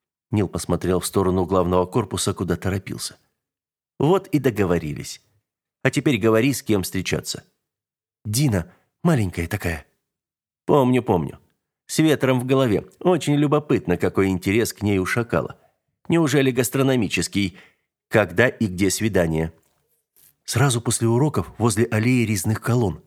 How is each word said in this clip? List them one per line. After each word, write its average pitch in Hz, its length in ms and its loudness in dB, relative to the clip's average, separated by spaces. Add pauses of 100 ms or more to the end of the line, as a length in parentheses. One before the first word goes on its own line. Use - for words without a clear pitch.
(320)
Нил 104 160 0
посмотрел 87 520 -2
в 90 60 -10
сторону 92 400 0
главного 90 400 2
корпуса, 104 480 -4
куда 90 220 -4
торопился. - 640 -6 (840)
"Вот 185 280 2
и 147 120 0
договорились. 90 840 -2 (600)
А 135 80 4
теперь 143 260 0
говори, 110 340 2
с 120 120 -6
кем 104 200 0
встречаться". - 600 -6 (840)
"Дина, 107 480 0 (300)
маленькая 104 440 0
такая". 82 380 -6 (800)
"Помню, 127 380 4
помню. 85 360 -2 (460)
С - 140 -8
ветром 131 400 2
в 120 60 -4
голове. 127 420 2 (120)
Очень 170 360 2
любопытно, 143 640 0
какой 98 320 0
интерес 98 440 0
к - 80 -12
ней 101 160 2
у 92 80 0
шакала. 87 540 -4 (500)
Неужели 147 400 2
гастрономический? 117 1080 -2 (520)
Когда 104 380 2
и 123 180 -2
где 92 240 0
свидание?" 85 640 0 (920)
"Сразу 120 380 0
после 117 260 -2
уроков 123 520 0
возле 113 260 2
аллеи 117 400 0
резных 107 360 -2
колонн". 113 460 -2